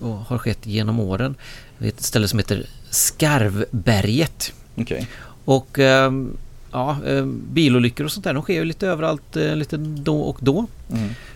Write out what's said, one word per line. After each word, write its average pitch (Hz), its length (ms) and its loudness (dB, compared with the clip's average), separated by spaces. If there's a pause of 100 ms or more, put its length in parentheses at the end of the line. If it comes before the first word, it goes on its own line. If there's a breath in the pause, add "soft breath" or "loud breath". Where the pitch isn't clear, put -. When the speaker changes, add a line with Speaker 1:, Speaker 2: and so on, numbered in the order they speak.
Speaker 1:
och 117 120 -4
har 113 240 -4
skett - 280 -4
genom 110 340 0
åren. 110 340 -2 (440 loud breath)
Det 117 60 -6
är 110 40 0
ett - 140 -6
ställe 107 260 2
som 110 100 0
heter 95 280 -2 (240)
Skarvberget. 110 1600 2 (240)
Speaker 2:
Okej. - 320 -4 (360 loud breath)
Speaker 1:
Och, 131 340 2
ehm, 131 580 4 (360)
ja, 135 240 -2 (100)
ehm, 135 360 0 (100)
bilolyckor 123 520 6
och 151 80 -4
sånt 202 120 -6
där, 160 100 0
de 147 80 -2
sker 185 120 0
ju 160 100 0
lite 165 240 -2
överallt, 160 480 -2
eh, 156 200 2
lite 151 200 -2
då 151 440 -4
och 143 200 -4
då. 143 260 2 (240)
Speaker 2:
Mm. 113 180 -2 (280 loud breath)